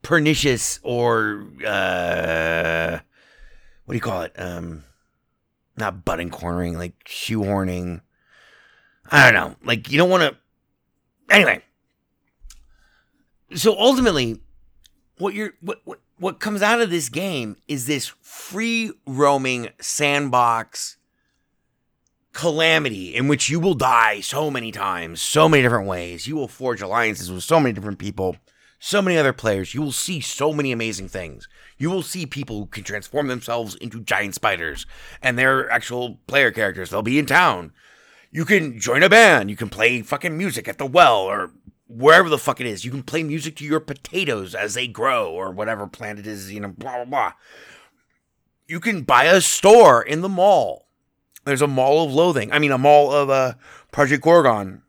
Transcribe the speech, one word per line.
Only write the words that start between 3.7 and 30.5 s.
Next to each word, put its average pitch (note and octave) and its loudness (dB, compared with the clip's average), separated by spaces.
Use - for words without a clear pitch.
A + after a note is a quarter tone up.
what - -10
do - -6
you A2 -6
call G2 -6
it? - -10
Um, F2 -12
not F#2+ -8
button E2+ -4
cornering, F2 -6
like, F2 -12
shoehorning. F#2+ -6
I C#3 8
don't A2+ 4
know. - -8
Like, A#2+ -4
you C#3+ 2
don't F3+ 4
wanna, E3+ 2
anyway. E3 4
So G#3 0
ultimately, G3+ 2
what F#3+ -4
you're, G#3 -8
what, F3 -12
what, - -18
what F3+ -8
comes G#3 -4
out A3 2
of A3 0
this E3 -4
game C3+ -6
is C3 -6
this C#3+ -4
free A3+ -6
roaming C3 0
sandbox B2 -2
calamity D3+ -2
in C3 0
which D3 0
you D#3 -2
will F3+ 2
die A2+ 2
so D3 -6
many A#2 -8
times, F2 -8
so D#3 2
many D3 6
different A#2 0
ways. F2 -8
You C#3+ -10
will C#3 -6
forge A#2+ -8
alliances G2+ -4
with F2+ -10
so D#3+ 2
many B2+ 0
different G2 -10
people, F#2+ -6
so G3+ 0
many F#3 0
other C#3 2
players. G2 -4
You C3+ -6
will C#3+ -6
see E3+ -6
so D3 -4